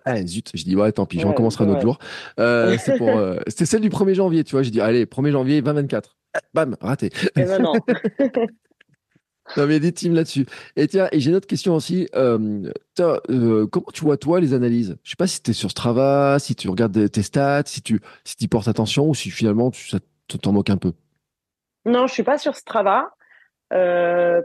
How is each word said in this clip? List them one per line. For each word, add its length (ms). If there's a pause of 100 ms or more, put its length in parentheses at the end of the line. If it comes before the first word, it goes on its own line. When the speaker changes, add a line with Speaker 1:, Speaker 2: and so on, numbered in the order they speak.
Speaker 1:
ah, 200
zut. 280
J'ai 120
dit, 100
ouais, 160
tant 140
pis, 140
je 60
Speaker 2:
Ouais, 60
Speaker 1:
recommencerai 320
un 60
autre 80
Speaker 2:
ouais. 60
Speaker 1:
jour. 140 (420)
Euh, 380
c'est 200
pour, 120
Speaker 2:
<laughs> 80
Speaker 1:
euh, 200 (100)
c'était 180
celle 160
du 80
premier 240
janvier, 300
tu 80
vois. 120
J'ai 80
dit, 100
allez, 240
premier 260
janvier, 300
vingt 120
vingt-quatre. 440 (160)
Ah, 60 (140)
bam, 280
raté. 280 (260)
Speaker 2:
Eh 80
ben 180
non. 120
<laughs> 760 (1120)
Speaker 1:
Non, 100
mais 40
il 20
y 20
a 40
des 120
teams 220
là-dessus. 320 (320)
Et 100
tiens, 240
et 80
j'ai 100
une 60
autre 120
question 280
aussi. 400
Euh, 560 (240)
t'as, 220 (120)
euh, 380
comment 260
tu 120
vois, 100
toi, 240
les 140
analyses ? 500
Je 60
sais 80
pas 100
si 160
t'es 80
sur 180
Strava, 680
si 160
tu 140
regardes 420
tes 100
stats, 440
si 160
tu, 180 (240)
si 140
t'y 100
portes 220
attention 400
ou 60
si 140
finalement 400
tu, 200
ça 80 (320)
te, 80
t'en 160
moques 160
un 80
peu. 160 (920)
Speaker 2:
Non, 240
je 60
suis 100
pas 140
sur 180
Strava, 540 (640)
euh, 720